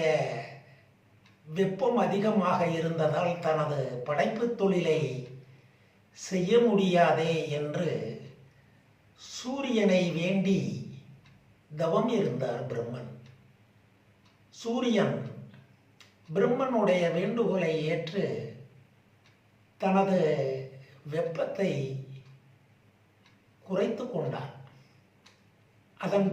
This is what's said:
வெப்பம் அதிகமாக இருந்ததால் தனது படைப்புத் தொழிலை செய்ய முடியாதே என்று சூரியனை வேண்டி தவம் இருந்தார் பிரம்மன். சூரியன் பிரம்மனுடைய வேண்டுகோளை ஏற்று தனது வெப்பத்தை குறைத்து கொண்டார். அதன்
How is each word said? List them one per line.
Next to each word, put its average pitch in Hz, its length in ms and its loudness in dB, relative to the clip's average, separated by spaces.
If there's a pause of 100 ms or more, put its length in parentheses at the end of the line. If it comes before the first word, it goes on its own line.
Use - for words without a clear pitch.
(1600)
வெப்பம் 240 480 0
அதிகமாக 196 540 2 (180)
இருந்ததால் 165 560 0 (120)
தனது 151 340 0 (280)
படைப்புத் 220 520 0
தொழிலை 170 400 2 (1160)
செய்ய 185 340 -2 (140)
முடியாதே 170 680 4 (260)
என்று 151 300 -2 (1500)
சூரியனை 220 680 2 (160)
வேண்டி 190 400 2 (1120)
தவம் 170 480 0
இருந்தார் - 520 -2
பிரம்மன். 117 400 -8 (1400)
சூரியன் 233 640 0 (1200)
பிரம்மனுடைய 233 680 2 (160)
வேண்டுகோளை 190 540 0 (200)
ஏற்று 175 320 -2 (1600)
தனது 190 380 4 (960)
வெப்பத்தை 165 580 -2 (2000)
குறைத்து 226 380 -2 (100)
கொண்டார். - 400 -6 (1500)
அதன் 196 320 2